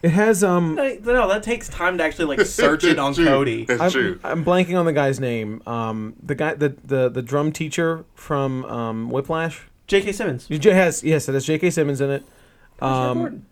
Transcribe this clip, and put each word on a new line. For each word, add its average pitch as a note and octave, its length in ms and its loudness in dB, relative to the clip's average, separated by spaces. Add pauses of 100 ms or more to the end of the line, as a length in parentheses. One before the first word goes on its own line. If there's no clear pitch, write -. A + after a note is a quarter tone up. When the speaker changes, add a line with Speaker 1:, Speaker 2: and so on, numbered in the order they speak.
Speaker 1:
It E3+ 100 4
has, G#3 300 4
um, F3 340 2
Speaker 2:
Like, C4+ 280 -4
no, A#3+ 240 2
that G#3 140 0
takes A3+ 260 -6
time F3+ 300 -2
to D#3+ 60 0
actually, D#3 200 -2 (100)
like, G#3+ 60 -2
Speaker 3:
<laughs> - 60 4
Speaker 2:
search D#3 380 2
it E3 120 4
Speaker 3:
That's - 40 -4
Speaker 2:
on C#3 120 0
Speaker 3:
true. E3 140 2
Speaker 2:
Kody. C3 400 2
Speaker 3:
That's B2 160 0
Speaker 1:
I'm, F3+ 80 4
Speaker 3:
true. B2+ 340 0
Speaker 1:
I'm D#3+ 220 -2
blanking F3+ 340 2
on E3+ 60 2
the D#3+ 80 0
guy's C3+ 260 0
name. A#2 460 -4
Um, A2 560 -6
the - 120 -6
guy, D3+ 200 -2
the, D3 280 -2
the, C3 280 0
the B2 100 -6
drum C#3+ 320 -2
teacher E3 640 -4
from, C3+ 500 -4
um, A2+ 460 -6
Whiplash. D#3+ 500 -4 (280)
Speaker 2:
J G3 120 4
K G3 120 -6
Simmons. F3 360 -6
Speaker 1:
J-, D#3 240 6
has, F3+ 320 4
yes, D#3 240 2
it C3+ 60 -2
has C3+ 100 0
J D#3 140 0
K F3 100 2
Simmons C#3+ 320 0
in C#3 80 0
it. C#3 140 -2 (560)
Speaker 2:
Jim C3 100 -2
Speaker 1:
Um, B2+ 300 0
Speaker 2:
Gordon. - 340 -6